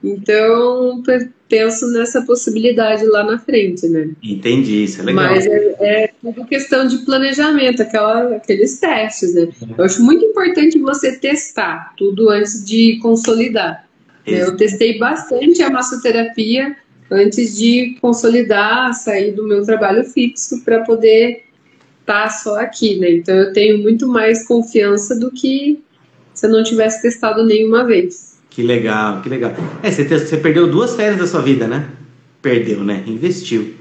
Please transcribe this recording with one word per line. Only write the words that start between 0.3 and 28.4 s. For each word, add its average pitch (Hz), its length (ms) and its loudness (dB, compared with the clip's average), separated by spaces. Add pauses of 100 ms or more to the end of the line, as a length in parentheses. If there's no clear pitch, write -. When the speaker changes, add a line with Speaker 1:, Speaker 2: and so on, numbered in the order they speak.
Speaker 1:
pe-, 247 240 0 (200)
penso 226 440 0
nessa 240 300 -2
possibilidade 220 800 0
lá 214 180 4
na 220 160 -2
frente, 196 500 -2
né? 160 200 -2 (140)
Speaker 2:
Entendi, 107 600 0
isso 95 160 -6
é - 40 -8
legal. 190 220 2
Speaker 1:
Mas 190 200 2
é, 208 340 2
é 214 300 2 (100)
tudo 233 260 -10
questão 269 420 0
de 247 160 0
planejamento, 269 800 0
aquela, 226 540 0
aqueles 214 440 0
testes, 220 540 -2
né? 170 140 2 (120)
Speaker 2:
Uhum. - 180 -14
Speaker 1:
Eu 175 60 2
acho 190 180 2
muito 285 220 4
importante 339 540 2
você 269 400 -2
testar 208 800 -6
tudo 202 340 2
antes 208 340 -2
de 226 360 4
consolidar. 226 840 0 (400)
Né? 180 140 -2
Speaker 2:
Isso. 180 100 0
Speaker 1:
Eu 180 60 -8
testei 214 420 0
bastante 285 640 0
a 277 80 0
massoterapia 240 1040 -2 (340)
antes 208 480 0
de 240 440 0
consolidar, 233 920 2
sair 208 380 -4
do 214 140 -6
meu 202 180 0
trabalho 214 400 0
fixo - 600 -4
pra 226 160 2
poder 226 640 2 (600)
tá 208 240 -2
só 214 300 -6
aqui, 214 400 -2
né? 175 140 2
Então, 170 240 2
eu 190 160 2
tenho 208 260 2
muito 226 300 2
mais 226 400 2
confiança 220 680 0
do 247 140 -4
que 277 480 -2 (560)
se - 120 -4
eu 214 40 4
não 220 140 4
tivesse 220 380 0
testado 226 420 0
nenhuma 220 400 2
vez. 180 480 -2 (160)